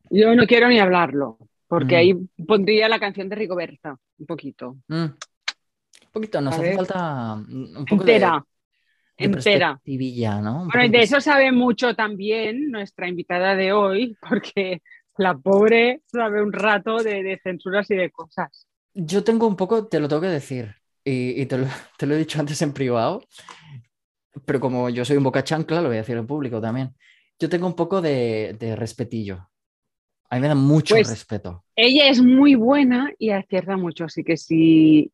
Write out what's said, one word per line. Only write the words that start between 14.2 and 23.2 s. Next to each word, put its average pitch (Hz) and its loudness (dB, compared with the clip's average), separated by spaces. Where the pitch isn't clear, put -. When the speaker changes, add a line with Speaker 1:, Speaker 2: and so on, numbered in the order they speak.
Speaker 1:
<laughs> - -20
porque 185 -4
la 185 2
pobre 226 4
sabe 214 -2
un 208 -2
rato 208 -2
de, 208 -4
de 190 -6
censuras 190 -4
y 208 0
de 180 -2
cosas. - -12
Speaker 2:
Yo 190 -2
tengo 226 2
un 208 0
poco, 208 -2
te 165 -2
lo 147 -2
tengo 151 -2
que 190 -2
decir, 127 -8
y, 127 -4
y 135 -2
te 127 -6
lo, 139 -2
<laughs> - -14
te 147 -4
lo 147 0
he - 0
dicho 156 -4
antes 147 -4
en 143 -4
privado, 131 -2